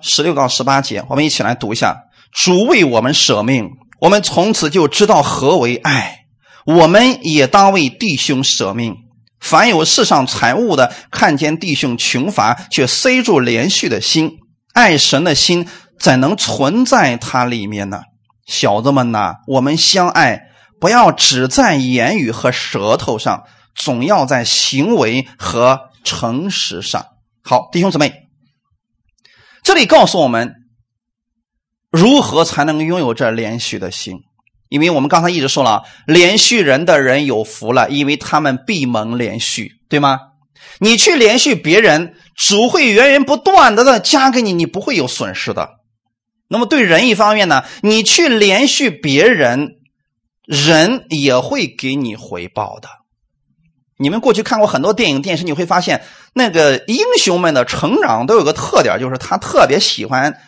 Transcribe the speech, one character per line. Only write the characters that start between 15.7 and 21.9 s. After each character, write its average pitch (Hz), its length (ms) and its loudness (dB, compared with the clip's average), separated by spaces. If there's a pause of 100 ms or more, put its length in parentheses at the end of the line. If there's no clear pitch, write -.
怎 131 200 2
能 151 160 0
存 143 480 -2
在 175 340 0
他 123 280 -4
里 117 220 -6
面 101 240 -6
呢？ 104 100 -10 (460)
小 110 340 -2
子 135 100 0
们 123 200 0
呐， 101 240 -2 (100)
我 131 160 -2
们 143 160 -2
相 175 320 0
爱， 127 320 0 (400)
不 170 80 2
要 220 220 6
只 127 360 0
在 202 280 2
言 127 420 0